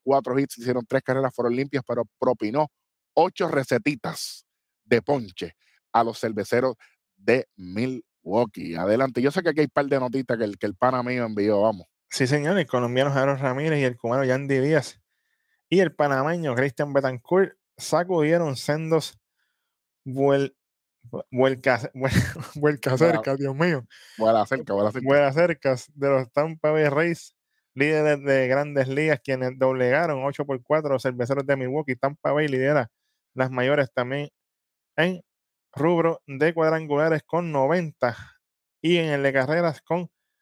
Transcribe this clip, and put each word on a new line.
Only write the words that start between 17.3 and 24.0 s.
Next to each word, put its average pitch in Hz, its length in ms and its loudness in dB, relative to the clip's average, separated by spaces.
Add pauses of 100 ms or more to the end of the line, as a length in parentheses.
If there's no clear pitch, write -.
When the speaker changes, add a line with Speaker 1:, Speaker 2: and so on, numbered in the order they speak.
Speaker 2:
sacudieron 165 800 0
sendos 160 600 -2 (840)
vuel-, 139 520 0 (760)
vuelca-, 127 600 2
<laughs> - 40 -20
vuel-, 131 180 -2 (420)
vuelca 143 420 0
Speaker 1:
Vuela, 160 160 4
Speaker 2:
cerca, 143 240 -2
Dios 135 180 -4
mío. 147 320 0 (320)